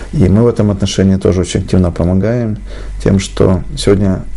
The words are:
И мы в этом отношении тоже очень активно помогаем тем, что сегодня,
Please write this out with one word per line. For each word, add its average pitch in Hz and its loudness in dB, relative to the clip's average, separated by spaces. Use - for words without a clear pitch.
И 123 2
мы 104 4
в 120 4
этом 107 2
отношении 95 0
тоже 92 2
очень 90 -2
активно 90 2
помогаем 107 -2
тем, 98 2
что 95 0
сегодня, 95 0